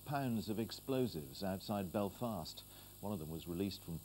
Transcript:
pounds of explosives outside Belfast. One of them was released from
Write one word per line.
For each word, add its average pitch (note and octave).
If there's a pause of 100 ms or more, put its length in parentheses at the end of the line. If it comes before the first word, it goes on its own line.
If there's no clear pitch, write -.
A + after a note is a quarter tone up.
pounds B2
of G#2+
explosives G2
outside G2
Belfast. G2+ (400)
One G2+
of G#2
them D2+
was D#2+
released F#2
from E2